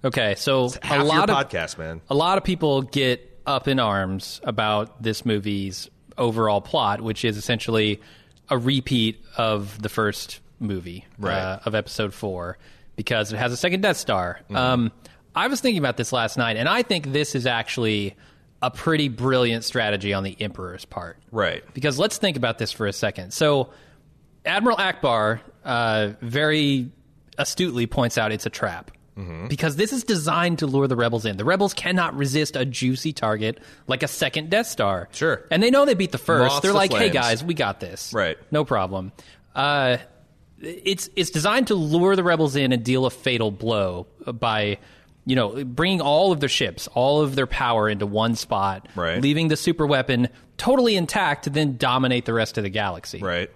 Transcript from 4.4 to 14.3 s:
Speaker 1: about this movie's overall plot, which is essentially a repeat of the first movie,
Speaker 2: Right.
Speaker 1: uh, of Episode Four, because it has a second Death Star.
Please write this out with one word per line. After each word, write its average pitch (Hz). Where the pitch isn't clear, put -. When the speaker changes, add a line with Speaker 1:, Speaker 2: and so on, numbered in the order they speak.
Speaker 1:
about 107
this 110
movie's 101
overall 113
plot, 107
which 110
is 107
essentially 110
a 139
repeat 123
of 104
the 107
first -
movie, 92
Speaker 2:
Right. 95
Speaker 1:
uh, 95
of 107
Episode 107
Four, 92
because 107
it 104
has 120
a 123
second 185
Death 196
Star. 90